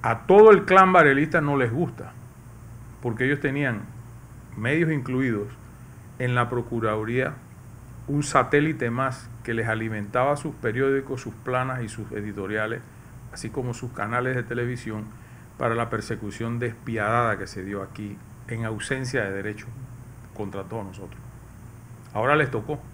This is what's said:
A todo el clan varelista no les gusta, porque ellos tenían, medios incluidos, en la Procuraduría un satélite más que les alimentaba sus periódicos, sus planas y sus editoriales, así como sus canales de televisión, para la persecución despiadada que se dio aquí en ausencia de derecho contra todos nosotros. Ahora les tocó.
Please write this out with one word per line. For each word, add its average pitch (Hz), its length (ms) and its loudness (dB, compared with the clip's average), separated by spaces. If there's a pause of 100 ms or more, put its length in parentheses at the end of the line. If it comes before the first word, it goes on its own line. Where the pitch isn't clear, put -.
A 113 240 0
todo 214 240 12
el 196 140 10
clan 185 280 8
varelista 151 480 8
no 143 160 2
les 123 160 2
gusta, 143 400 -4 (920)
porque 120 240 0
ellos 139 120 2
tenían, 135 440 0 (760)
medios 156 340 2
incluidos, 127 560 0 (720)
en 123 160 0
la 120 160 2
Procuraduría 117 840 0 (720)
un 143 160 0
satélite 143 680 2
más 127 400 -4 (140)
que 117 100 -2
les 110 140 0
alimentaba 110 680 0
sus 143 200 -8
periódicos, 135 640 0
sus 113 140 -10
planas 127 500 -2
y 104 40 -6
sus 110 220 -10
editoriales, 104 720 -4 (500)
así - 160 -10
como 123 240 -4
sus 120 200 -8
canales 123 420 -2
de 123 80 -2
televisión, 120 640 -4 (520)
para 117 200 0
la 117 120 -2
persecución 113 680 -4
despiadada 113 800 0
que 95 80 -8
se 95 160 -10
dio 98 180 -6
aquí 101 380 -10 (300)
en 113 160 -4
ausencia 127 580 -2
de 98 80 -2
derecho 98 360 -6 (680)
contra 98 280 -6
todos 107 200 -8
nosotros. 95 360 -14 (920)
Ahora 123 220 4
les 147 160 4
tocó. 123 300 -4 (140)